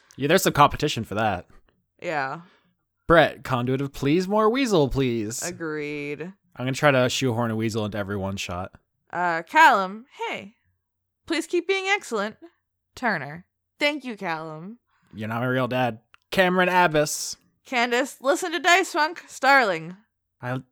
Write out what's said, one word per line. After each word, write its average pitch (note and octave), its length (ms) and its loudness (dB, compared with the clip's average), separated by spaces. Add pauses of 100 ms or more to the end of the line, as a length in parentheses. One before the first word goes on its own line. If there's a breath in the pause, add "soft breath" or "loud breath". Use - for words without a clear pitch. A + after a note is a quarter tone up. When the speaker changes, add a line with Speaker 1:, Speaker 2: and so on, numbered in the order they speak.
(200 soft breath)
Speaker 1:
Yeah, C3+ 80 -2
there's F3+ 160 4
some E3+ 80 2
competition C#3+ 540 2
for F#2+ 100 -10
that. G2+ 300 -2 (560)
Speaker 2:
Yeah. D3+ 400 -6 (680 soft breath)
Speaker 1:
Brett, D3 380 4
conduit B2+ 340 0
of C#3 140 -6
please, E3 340 0
more G#3+ 220 2
weasel, A3 400 2
please. A#2 520 -2
Speaker 2:
Agreed. D3 800 -8
Speaker 1:
I'm E3 440 -12
gonna C3 80 -2
try D3 180 4
to B2+ 160 4
shoehorn A#2+ 440 -2
a A2 40 -4
weasel A2 300 -2
into G#2 120 -6
every G2+ 200 -4
one G2 180 -4
shot. F#2 380 -8 (400)
Speaker 2:
Uh, E3+ 300 -2
Callum, A3+ 600 4 (220)
hey. G#3 280 -10 (720)
Please D#4+ 220 -4
keep F4 220 -2
being F#4+ 180 -2
excellent. A3+ 480 -4 (600)
Turner. E3 500 -4 (340)
Thank D4 240 -2
you, A#3+ 140 -10
Callum. D#3+ 640 -10 (340)
Speaker 1:
You're G#2+ 160 -10
not A#2 100 -4
my B2+ 80 -2
real B2+ 220 -2
dad. B2 300 -2 (320)
Cameron F3+ 360 2
Abbas. E3 720 0 (280)
Speaker 2:
Candace, B3 540 -2
listen D4+ 320 0
to E4+ 80 -4
Dice F4 320 4
Funk. D#4+ 360 -2
Starling. G3 680 2 (460)
Speaker 1:
I, B2+ 200 -6 (100)